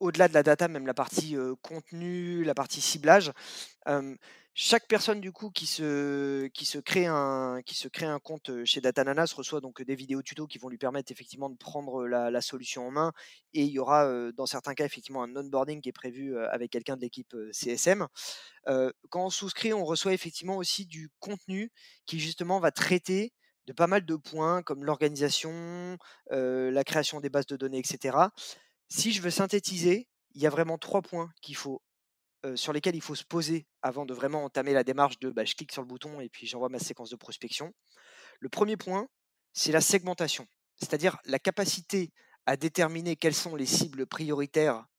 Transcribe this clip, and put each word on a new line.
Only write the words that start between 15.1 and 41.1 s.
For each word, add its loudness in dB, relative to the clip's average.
un -12
onboarding -2
qui -8
est -6
prévu, -8
heu, -2
avec -4
quelqu'un -4
de -10
l'équipe, -12
heu, -10
C -4
S 0
M. 4
Heu, 2
quand -2
on -2
souscrit, -2
on 0
reçoit 2
effectivement -4
aussi -4
du -14
contenu -6
qui -4
justement 0
va 6
traiter 0
de -12
pas 4
mal 4
de 0
points 0
comme -6
l'organisation, 0
heu, 0
la 2
création -2
des -4
bases 2
de -6
données -4
et -4
cetera. 2
Si 0
je 0
veux 0
synthétiser, 2
il -6
y 6
a 8
vraiment 0
trois 0
points -6
qu'il -12
faut, -8
heu, -4
sur -2
lesquels 0
il -4
faut -8
se -10
poser -2
avant -2
de -8
vraiment -2
entamer 0
la 6
démarche 2
de, -4
bah, -2
je -2
clique -12
sur -8
le -8
bouton -12
et -10
puis -14
j'envoie -4
ma -6
séquence -8
de -12
prospection. -10
Le -8
premier 0
point, -4
c'est 0
la 8
segmentation, 0
c'est-à-dire 0